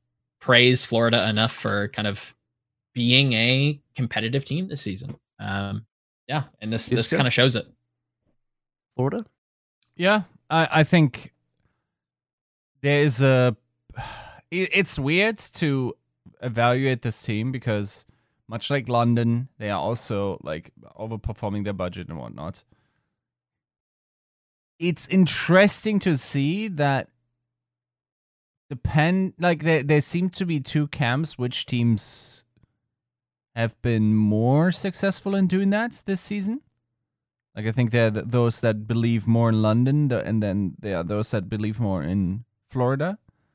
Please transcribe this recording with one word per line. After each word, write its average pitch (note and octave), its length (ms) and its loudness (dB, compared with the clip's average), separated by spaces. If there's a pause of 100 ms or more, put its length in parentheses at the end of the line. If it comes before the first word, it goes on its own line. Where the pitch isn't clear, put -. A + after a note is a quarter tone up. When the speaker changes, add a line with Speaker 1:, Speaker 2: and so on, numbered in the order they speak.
(400)
Speaker 1:
praise B2 440 6
Florida A#2 440 2
enough A2 240 0
for G2+ 360 -4
kind G#2 200 -6
of - 260 -8 (600)
being B2 400 4
a C3 460 2 (160)
competitive B2 480 -2
team F3+ 240 -6
this C#3+ 140 -10
season. G#2 320 -10 (260)
Um, G2+ 440 -6 (440)
yeah, C3 160 -4 (160)
and A2 120 -8
this, A#2 180 -4
Speaker 2:
Yes, B2 80 0
Speaker 1:
this A2+ 100 -2
Speaker 2:
sir. E3 80 0
Speaker 1:
kinda C3 140 2
shows B2 260 2
it. - 100 -6 (1300)
Speaker 2:
Florida? D3 300 -2 (720)
Speaker 3:
Yeah, G3 260 2 (260)
I, D#3+ 200 2 (120)
I D3+ 40 6
think - 480 2 (1500)
there C#3+ 200 2
is C3+ 220 2
a, B2+ 340 6 (380)
<sighs> - 560 -16
it, F3+ 220 -2
it's F#3 260 0
weird F3+ 400 0
to C3+ 560 -2 (460)
evaluate B2 640 0
this A2+ 200 -4
team A2+ 300 -2
because G#2+ 520 -4 (440)
much A2+ 220 -8
like C3+ 180 -2
London, A#2+ 600 2 (100)
they G#2 120 -6
are G2 100 -2
also, G2+ 640 -4
like, D#2 300 -10 (260)
overperforming G#2+ 640 -6
their G2+ 80 -4
budget F2+ 360 -8
and E2 100 -10
whatnot. C2 460 -12 (2250)
It's E3+ 300 -2
interesting F#3+ 920 4
to E3+ 160 2
see D#3 520 -2
that C#3+ 400 -2 (1600)
depend, E3+ 680 0
like, E3+ 240 0
there, D#3+ 200 2
there D3 180 4
seem F3 300 -2
to - 140 -6
be E3 160 -2
two D3 280 -2
camps, C#3 500 -2
which B2 280 -4
teams - 800 -2 (1080)
have A#2 280 -4
been A2 320 2
more A#2 580 2
successful G3 640 -4
in G3 120 2
doing F#3+ 240 0
that A3 360 -4
this F#3+ 140 -4
season. G#3 420 -6 (920)
Like, G#2+ 120 -6
I A2+ 60 0
think A#2+ 180 2
there A#2 160 4
are A2 40 4
th-, G#2+ 180 -4
those A#2 340 2
that G#2+ 260 0
believe A#2 380 0
more A#2 240 4
in A2 120 2
London, B2+ 460 4
the, A#2 160 -2
and A2 180 -2
then G2 380 -2
there G2 160 -4
are E2+ 80 -4
those G#2 260 -4
that G2+ 180 -4
believe G#2+ 300 -4
more G2 240 -2
in F#2+ 420 -2 (260)
Florida. C3+ 480 -2 (360)